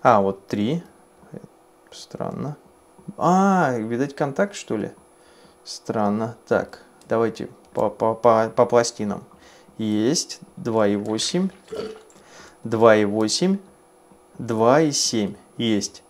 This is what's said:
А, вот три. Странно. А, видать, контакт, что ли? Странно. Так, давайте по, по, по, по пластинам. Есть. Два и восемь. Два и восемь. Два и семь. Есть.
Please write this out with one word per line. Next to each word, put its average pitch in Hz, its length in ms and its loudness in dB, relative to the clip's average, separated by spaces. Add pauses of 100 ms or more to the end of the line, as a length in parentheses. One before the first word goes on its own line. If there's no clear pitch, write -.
А, 113 180 6
вот 98 260 -2
три. 120 360 -2 (1080)
Странно. - 680 -12 (580)
А, 180 640 2
видать, 120 360 -4
контакт, 156 400 -4
что - 220 -8
ли? 107 140 -6 (720)
Странно. 110 760 -4 (100)
Так, - 360 -2 (260)
давайте 113 400 -2 (240)
по, 110 160 0
по, 110 260 -2
по, 113 400 4
по 120 120 4
пластинам. 107 580 -2 (540)
Есть. 110 600 -2 (180)
Два 110 280 0
и 101 100 0
восемь. 110 520 -4 (1160)
Два 113 320 6
и 107 100 2
восемь. 110 500 0 (800)
Два 117 460 4
и 147 100 0
семь. 104 440 -2 (200)
Есть. 110 540 -2